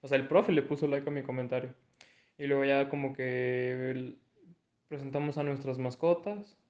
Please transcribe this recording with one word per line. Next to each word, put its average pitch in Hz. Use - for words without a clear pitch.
O 139
sea, 139
el 135
profe 175
le 151
puso 147
like 139
a -
mi 139
comentario. 127
Y 143
luego 139
ya 139
como 139
que 127
el, 127
presentamos 143
a 147
nuestras 139
mascotas. 170